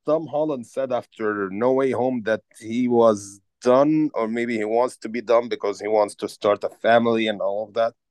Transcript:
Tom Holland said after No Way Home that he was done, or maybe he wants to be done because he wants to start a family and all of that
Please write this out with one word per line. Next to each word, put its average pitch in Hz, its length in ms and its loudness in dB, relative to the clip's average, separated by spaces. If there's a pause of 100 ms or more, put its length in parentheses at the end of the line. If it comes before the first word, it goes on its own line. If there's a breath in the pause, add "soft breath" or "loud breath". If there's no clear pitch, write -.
Tom 156 200 0
Holland 147 400 -4
said 131 260 -6
after 104 580 -4
No 117 220 0
Way 131 180 0
Home 123 340 -2
that 107 160 0 (180)
he 117 300 -2
was 113 520 2 (200)
done, 147 540 4
or 113 140 -2
maybe 117 280 -4
he 107 80 -4
wants 117 340 0
to 120 100 -12
be 113 120 -8
done 117 280 2
because 104 300 -4
he 101 100 -8
wants 107 280 2
to 101 120 -6
start - 360 -2
a 95 60 -6
family 117 580 2
and 101 140 -4
all 101 260 -4
of - 60 -14
that 113 180 -2 (180)